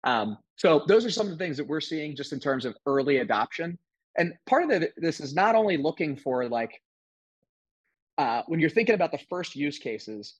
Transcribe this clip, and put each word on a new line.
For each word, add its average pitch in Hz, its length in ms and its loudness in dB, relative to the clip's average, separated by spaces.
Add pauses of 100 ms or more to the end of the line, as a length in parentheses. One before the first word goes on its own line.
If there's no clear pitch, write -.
Um, 110 340 0 (180)
so 156 320 6
those 214 160 6
are 240 60 -2
some 208 160 -2
of 196 60 -6
the 165 120 -6
things 151 140 -4
that 143 100 -6
we're 156 140 -4
seeing 151 340 -6
just 143 160 -8
in 139 80 -6
terms 131 260 -2
of 113 200 -6
early 139 320 2
adoption. 123 600 -2 (380)
And 170 160 0 (120)
part 311 180 4
of 320 60 -2
it, 180 280 0
this 160 220 -2
is 143 140 -10
not 202 220 4
only 208 220 4
looking 147 380 -2
for, 127 320 -2
like, 117 320 -4 (1400)
uh, 117 260 0
when 165 140 -2
you're 160 100 4
thinking 220 260 2
about 175 160 0
the 147 60 -6 (120)
first 180 260 -8
use 143 240 -4
cases 107 600 -10